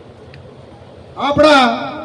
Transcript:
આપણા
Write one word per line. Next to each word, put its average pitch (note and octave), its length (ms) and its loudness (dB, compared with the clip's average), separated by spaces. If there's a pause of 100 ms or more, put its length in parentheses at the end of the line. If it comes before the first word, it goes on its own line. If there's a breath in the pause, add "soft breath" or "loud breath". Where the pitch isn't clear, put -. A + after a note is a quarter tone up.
(1160)
આપણા D4 480 2 (400)